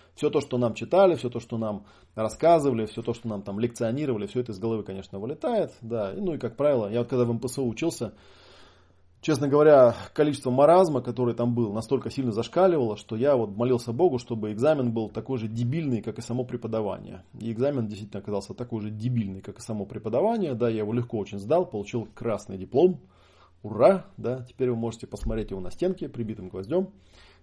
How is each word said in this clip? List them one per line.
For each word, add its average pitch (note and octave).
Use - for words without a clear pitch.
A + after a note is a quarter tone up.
Всё D3+
то, C#3+
что -
нам A#2+
читали, F3
всё B2
то, A#2+
что A2+
нам G#2+
рассказывали, C3
всё A2
то, A#2
что -
нам G#2
там G2+
лекционировали, A#2+
всё A2
это A#2+
из G2
головы, A2
конечно, G2
вылетает, D#3
да, A2
и, G3
ну F3+
и, -
как A#2
правило, C3+
я A2+
вот A#2+
когда B2
в A#2
М A#2
П B2+
С -
У C3
учился, A2+
честно D3
говоря, D3
количество D3
маразма, D#3
которое B2
там A#2+
было, A2+
настолько A2+
сильно C3
зашкаливало, B2
что G#2
я C3
вот G#2
молился A#2+
Богу, C#3
чтобы G#2+
экзамен B2+
был A2+
такой A#2+
же A2
дебильный, A#2+
как A2
и -
само B2
преподавание. A2
И A2+
экзамен B2
действительно G#2
оказался G2+
такой A#2
же G#2+
дебильный, G#2+
как G2
и -
само G#2
преподавание. D3+
Да, A#2
я A2+
его G#2+
легко A#2+
очень G2+
сдал, D3
получил G#2+
красный G2+
диплом. C#3+
Ура! A2+
Да, A#2+
теперь B2+
вы A#2+
можете A2+
посмотреть A2+
его F#2+
на F2+
стенке, F3+
прибитым G#2+
гвоздём. C3